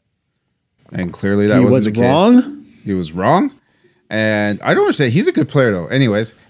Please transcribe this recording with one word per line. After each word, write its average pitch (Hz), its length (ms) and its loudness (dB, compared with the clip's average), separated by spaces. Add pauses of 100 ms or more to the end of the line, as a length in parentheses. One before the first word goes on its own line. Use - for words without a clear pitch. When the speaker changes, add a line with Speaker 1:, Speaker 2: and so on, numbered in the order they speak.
(920)
Speaker 1:
and 90 200 -8
clearly 101 340 -2
that 107 120 2
Speaker 2:
He 123 60 4
Speaker 1:
wasn't - 100 4
Speaker 2:
was 120 120 2
Speaker 1:
the 110 60 -2
case. 113 100 -2
Speaker 2:
wrong? 190 640 2 (180)
Speaker 1:
He 104 80 -6
was 78 200 -6
wrong. 139 400 0 (580)
And 107 520 -2
I 151 120 0
don't 392 100 2
wanna 381 80 0
say, 135 160 0
he's 175 180 0
a 359 60 0
good 156 160 -2
player 131 240 2
though, 87 140 -6
anyways. 113 480 -2 (160)